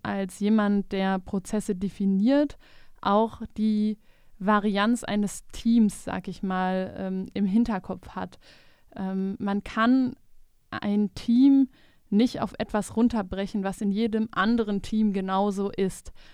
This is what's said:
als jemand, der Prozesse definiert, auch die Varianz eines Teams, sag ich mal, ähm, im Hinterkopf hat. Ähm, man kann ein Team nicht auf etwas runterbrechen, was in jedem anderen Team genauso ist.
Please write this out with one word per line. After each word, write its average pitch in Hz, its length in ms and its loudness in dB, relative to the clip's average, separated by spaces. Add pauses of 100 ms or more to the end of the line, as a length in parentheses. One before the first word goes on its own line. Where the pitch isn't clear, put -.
als 196 380 -6
jemand, 202 520 2
der 190 280 0
Prozesse 202 560 -4
definiert, 202 840 2 (440)
auch 214 400 0 (160)
die 214 400 0 (420)
Varianz 208 640 2
eines 202 480 -2
Teams, 226 540 2
sag 185 220 -6
ich 185 160 -10
mal, 185 540 -2
ähm, 190 360 -6
im 202 120 0
Hinterkopf 196 640 0
hat. 185 300 -10 (560)
Ähm, 190 440 -4
man 202 240 -2
kann 247 520 2 (560)
ein 208 420 -2
Team 269 560 6 (400)
nicht 226 320 2
auf 202 160 -6
etwas 214 380 -4
runterbrechen, 202 680 -2
was 196 180 -6
in 202 100 0
jedem 220 400 0
anderen 208 500 0
Team 214 320 0
genauso 196 560 0
ist. - 420 -4 (220)